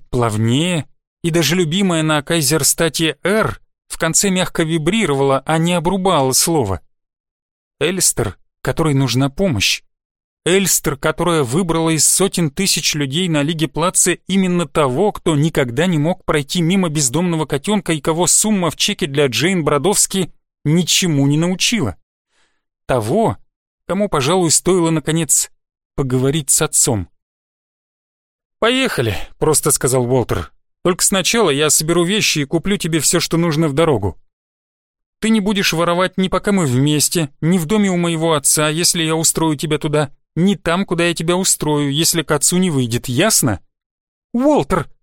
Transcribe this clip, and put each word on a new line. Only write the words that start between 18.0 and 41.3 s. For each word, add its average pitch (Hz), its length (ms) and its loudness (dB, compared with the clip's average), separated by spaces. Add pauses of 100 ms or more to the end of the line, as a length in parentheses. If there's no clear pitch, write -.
кого 165 260 0
сумма 196 420 2
в - 60 -4
чеке 202 320 -2
для 143 200 2
Джейн 151 360 0
Бродовски 156 720 0 (300)
ничему 151 640 2
не 147 120 2
научила. 175 580 -2 (920)
Того, 135 520 0 (500)
кому, 107 200 -2
пожалуй, 170 440 0
стоило, 175 400 2
наконец, 160 600 -2 (440)
поговорить 139 560 0
с - 100 0
отцом. 117 480 -2 (1500)
«Поехали», 220 560 0 (220)
просто 151 340 2
сказал 127 340 0
Уолтер. 117 460 -2 (340)
«Только 180 180 0
сначала 196 460 2
я 143 220 2
соберу 170 320 2
вещи 175 360 0
и 139 60 -2
куплю 190 320 -2
тебе 160 220 -2
всё, 170 200 0
что - 180 -2
нужно 165 300 0
в 139 60 -2
дорогу. 135 460 0 (1000)
Ты 220 100 0
не 220 100 4
будешь 196 340 0
воровать 175 420 0
ни 185 120 0
пока 185 240 -2
мы 185 160 2
вместе, 143 640 0 (100)
ни 170 160 2
в 160 80 -2
доме 202 240 2
у 175 80 0
моего 165 360 0
отца, 151 360 0
если 165 320 0
я 160 140 0
устрою 160 420 0
тебя 151 220 -2
туда, 151 320 -2 (240)
ни 190 180 2
там, 175 320 -2
куда 170 220 0
я 170 80 0
тебя 175 220 0